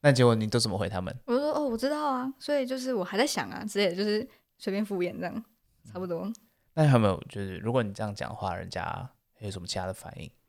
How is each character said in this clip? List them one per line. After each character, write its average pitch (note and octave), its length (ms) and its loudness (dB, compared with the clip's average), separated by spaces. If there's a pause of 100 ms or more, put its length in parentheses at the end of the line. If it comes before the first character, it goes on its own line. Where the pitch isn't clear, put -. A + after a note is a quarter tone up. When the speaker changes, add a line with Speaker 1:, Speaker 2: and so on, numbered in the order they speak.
Speaker 1:
那 C#3+ 120 8
结 B2 120 8
果 A#2 100 10
你 A2 120 2
都 A2+ 120 2
怎 A2+ 100 2
么 F#2 80 -2
回 G2 120 0
他 F#2 120 -4
们？ F#2 240 -6
Speaker 2:
我 A#3+ 80 -2
就 B3+ 80 2
说 D4+ 160 0
：“哦， D4+ 80 0
我 A#3 140 -2
知 B3+ 100 0
道 D4 240 0
啊。” B3+ 260 -2
所 - 160 -2
以 C4+ 120 0
就 C4 100 -4
是 B3+ 180 -4
“我 G3 80 0
还 F3+ 140 -4
在 B3 100 4
想 D3+ 220 -2
啊” - 160 -8
之 G3+ 140 -2
类 G3+ 100 4
的， F3 80 -2
就 G3 80 0
是 G#3+ 240 0 (300)
随 - 140 -4
便 G#3 120 0
敷 G3+ 140 -4
衍 F3 200 -2
这 F3 60 -6
样， F3 200 -6 (460)
差 A2+ 80 -10
不 F#3 80 -6
多。 F3 200 -4
Speaker 1:
嗯。 A3+ 80 -6 (400)
那 D#3 180 4
有 B2 60 8
没 G#2+ 80 6
有 F#2+ 120 4 (100)
就 G2+ 120 -10
是 F#2+ 180 -6
如 G#2+ 140 -4
果 B2+ 100 4
你 G2+ 120 -4
这 G#2 80 -6
样 G#2 120 -4
讲 B1+ 140 -6
的 - 60 -8
话， F#2 200 -4
人 F2+ 140 -8
家 E2+ 400 -6 (300)
有 G#2 120 -8
什 F#2 100 -8
么 F2 60 -12
其 - 120 -4
他 F#2 80 -4
的 F#2+ 80 -4
反 - 260 -14
应？ D#2 100 -12 (180)